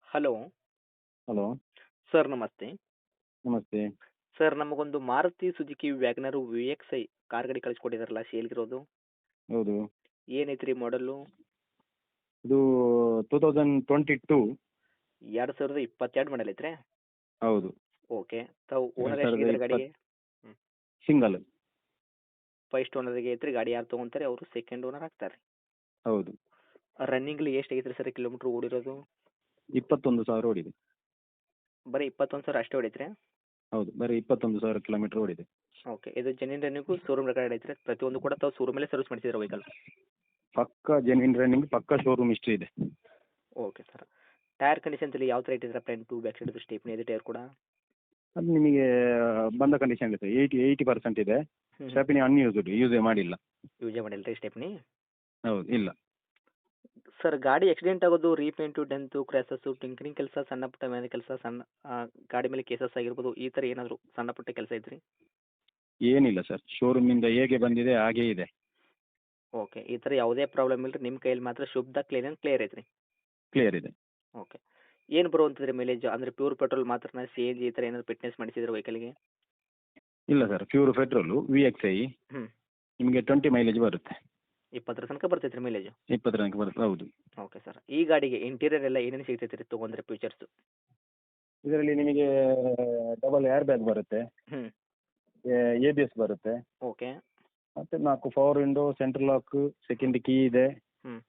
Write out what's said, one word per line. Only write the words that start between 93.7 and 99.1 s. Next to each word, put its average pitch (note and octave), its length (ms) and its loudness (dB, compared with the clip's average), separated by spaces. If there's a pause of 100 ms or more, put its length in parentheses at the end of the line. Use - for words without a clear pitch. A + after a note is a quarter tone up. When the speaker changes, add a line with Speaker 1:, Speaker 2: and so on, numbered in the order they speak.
Speaker 2:
ಬರುತ್ತೆ. G#2+ 400 0
Speaker 1:
ಹ್ಮ್. B2 480 -12 (760)
Speaker 2:
ಎ-, B2 420 4
ಎ D3+ 40 4
ಬಿ C#3+ 100 2
ಎಸ್ C3 160 -2
ಬರುತ್ತೆ. A2 480 -2 (140)
Speaker 1:
ಓಕೆ. B2+ 480 -10 (500)
Speaker 2:
ಮತ್ತೆ D#3+ 180 -8
ನಾಲ್ಕು C#3 340 0
ಪವರ್ C#3+ 280 4
ವಿಂಡೋ, C#3+ 340 2
ಸೆಂಟ್ರಲ್ C3+ 340 -2